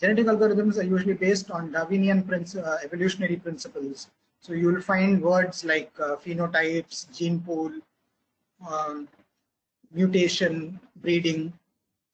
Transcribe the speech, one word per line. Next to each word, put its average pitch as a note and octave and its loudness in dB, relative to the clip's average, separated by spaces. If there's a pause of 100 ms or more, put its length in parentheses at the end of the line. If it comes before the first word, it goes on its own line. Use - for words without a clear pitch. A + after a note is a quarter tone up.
Genetic A3 4
algorithms G#3 4
are G#3 0
usually F#3 2
based F#3+ 0
on E3 -6
Darwinian F#3+ 2
princi-, F#3 -4
uh, D#3+ -2
evolutionary F3 -2
principles. D3 -10 (320)
So F3 -12
you'll F3 2
find F#3+ 4
words F3 2
like, D#3 -2
uh, D3 -2
phenotypes, E3 -4
gene E3+ -2
pool, D#3+ -6 (960)
um, D3+ -6 (840)
mutation, F3 0 (180)
breeding. E3+ 0 (600)